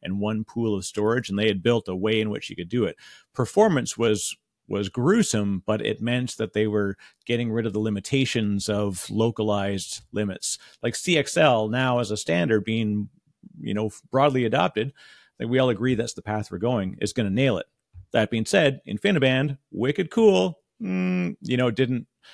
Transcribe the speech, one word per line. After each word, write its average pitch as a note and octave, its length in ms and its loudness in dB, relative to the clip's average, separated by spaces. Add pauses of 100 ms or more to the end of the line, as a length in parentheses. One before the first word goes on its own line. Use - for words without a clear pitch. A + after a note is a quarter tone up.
and F#2+ 160 -6
one G#2+ 260 -2
pool A2+ 300 -2
of F#2+ 120 -4
storage, A2 420 -2
and G2 100 -4
they A2 100 2
had G2+ 140 0
built A#2 260 2
a F#2 60 -4
way G#2+ 280 2
in G#2+ 80 -2
which - 180 -8
you - 80 -10
could F2 140 -10
do A#2+ 140 0
it. - 120 -4 (380)
Performance D3+ 640 2
was G#2+ 360 0 (340)
was G2 200 -2
gruesome, A2+ 760 2
but G#2+ 160 0
it G#2+ 220 -4
meant B2 340 -2
that A2 160 -4
they G#2+ 140 2
were G2+ 300 0 (280)
getting A#2 280 -2
rid A2+ 140 -2
of G#2 60 -2
the G#2 60 -2
limitations G#2+ 880 0
of G2+ 420 -2
localized G#2 920 -2 (100)
limits. G2+ 460 -4 (240)
Like A#2+ 120 -2
C F3 220 0
X D3 200 0
L B2 320 4
now B2+ 320 0
as G#2 100 -2
a G#2+ 60 -2
standard D3+ 480 0
being, G#2+ 440 -2 (520)
you A2+ 140 -4
know, G#2+ 160 -2 (200)
broadly C3 340 2
adopted, A2 440 0
I - 540 -16
think A#2 80 -4
we B2+ 80 2
all C3 120 4
agree A#2+ 240 0
that's A2+ 200 -4
the - 80 -14
path G#2+ 280 -4
we're F2+ 80 -8
going, G#2 420 -2
is G2+ 120 -2
gonna G#2 180 -2
nail A#2 280 2
it. - 80 -8 (460)
That A2 180 2
being A2+ 160 -2
said, D3+ 420 2
InfiniBand, C3+ 720 0 (120)
wicked C3+ 400 -2
cool, F#3+ 500 4 (220)
mm, F#2 600 -2
you B2 140 -2
know, B2 140 2
didn't, B2 360 -2 (280)